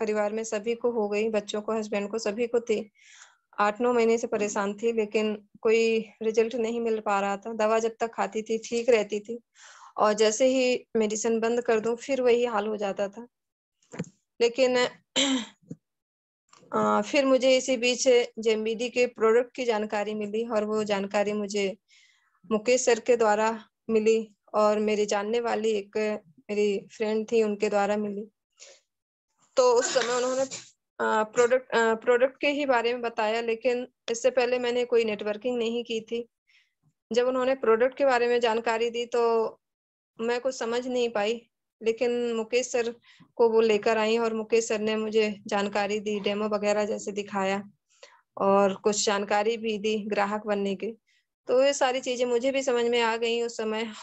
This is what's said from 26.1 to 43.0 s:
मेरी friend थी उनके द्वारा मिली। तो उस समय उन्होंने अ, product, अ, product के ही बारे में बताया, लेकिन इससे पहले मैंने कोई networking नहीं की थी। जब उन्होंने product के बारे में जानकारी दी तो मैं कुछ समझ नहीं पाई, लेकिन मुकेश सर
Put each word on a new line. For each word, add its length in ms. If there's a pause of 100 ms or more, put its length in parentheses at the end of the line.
मेरी 420
friend 400
थी 100
उनके 260
द्वारा 280
मिली। 300 (1300)
तो 160
उस 220
समय 200
उन्होंने 300 (560)
अ, 240
product, 460
अ, 240
product 460
के 80
ही 180
बारे 260
में 100
बताया, 380
लेकिन 460 (240)
इससे 200
पहले 280
मैंने 260
कोई 200
networking 540
नहीं 260
की 160
थी। 260 (840)
जब 160
उन्होंने 280
product 420
के 80
बारे 240
में 120
जानकारी 500
दी 160
तो 160 (960)
मैं 220
कुछ 180
समझ 280
नहीं 220
पाई, 320 (400)
लेकिन 300 (240)
मुकेश 380
सर 220 (420)